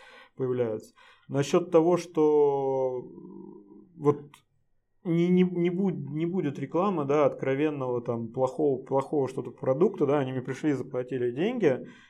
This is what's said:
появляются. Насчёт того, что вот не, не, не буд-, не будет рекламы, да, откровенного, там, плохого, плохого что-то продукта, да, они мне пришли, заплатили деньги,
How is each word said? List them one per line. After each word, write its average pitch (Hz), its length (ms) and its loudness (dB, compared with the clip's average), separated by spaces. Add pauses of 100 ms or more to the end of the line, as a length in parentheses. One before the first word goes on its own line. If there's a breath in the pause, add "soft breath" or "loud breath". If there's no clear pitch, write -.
(360 soft breath)
появляются. 123 580 -4 (340 soft breath)
Насчёт 143 420 0
того, 170 280 6
что 139 1040 2 (960)
вот 147 220 2 (840)
не, 170 240 2
не, 180 160 6
не 175 260 0
буд-, 170 400 -2
не 156 160 -4
будет 156 320 -4
рекламы, 160 480 -2
да, 143 200 4
откровенного, 135 760 -2
там, 117 260 -6
плохого, 131 540 0
плохого 135 460 -2
что-то 127 240 -8
продукта, 143 540 0
да, 143 140 2
они 131 120 -4
мне 131 100 -6
пришли, 139 300 -2
заплатили 123 600 -4
деньги, 165 540 0 (240 loud breath)